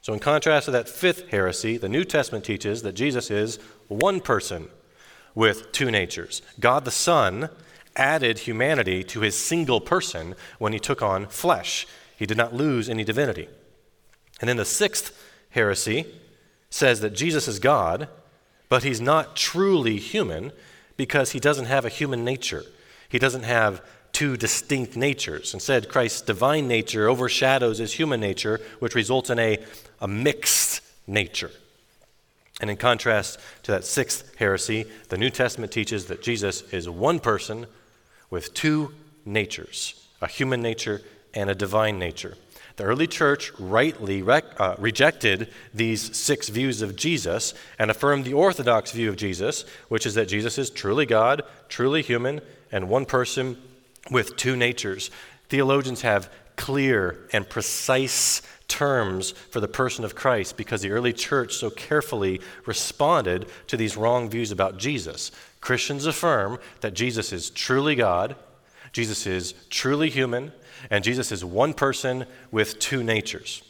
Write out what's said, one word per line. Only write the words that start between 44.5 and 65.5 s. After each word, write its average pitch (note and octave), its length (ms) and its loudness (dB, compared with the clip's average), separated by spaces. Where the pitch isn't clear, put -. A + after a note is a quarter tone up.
uh, F#2 180 2
rejected G#2+ 720 2
these A2+ 420 -2
six - 340 -2
views A2+ 340 -2
of G2 120 -6
Jesus A#2 600 -2
and G#2+ 100 2
affirmed C#3 360 2
the B2+ 100 -4
orthodox C3+ 560 4
view A#2 180 0
of G2 60 -2
Jesus, G2 500 -4
which A2+ 160 -2
is A2 80 -2
that G#2+ 140 2
Jesus G#2+ 320 -2
is C3 100 -2
truly B2 380 0
God, A#2 340 4
truly C#3 360 0
human, B2+ 380 -2
and F#2+ 180 -4
one B2+ 180 2
person B2+ 500 0
with B2 240 2
two B2+ 220 0
natures. A#2+ 520 -2
Theologians C3+ 540 2
have G2+ 280 2
clear B2+ 760 0
and G2+ 160 0
precise - 920 0
terms G#2+ 640 0
for - 300 -6
the G#2 80 -2
person B2 340 -2
of G#2 100 -8
Christ A#2 440 0
because G#2+ 240 -4
the G2 100 -2
early B2 220 0
church B2 420 -2
so A2+ 140 -4
carefully G2+ 720 -2
responded A2+ 840 0
to C3 100 -4
these A2 180 0
wrong A#2 340 2
views A2 220 -4
about F#2+ 260 -2
Jesus. G2 540 -6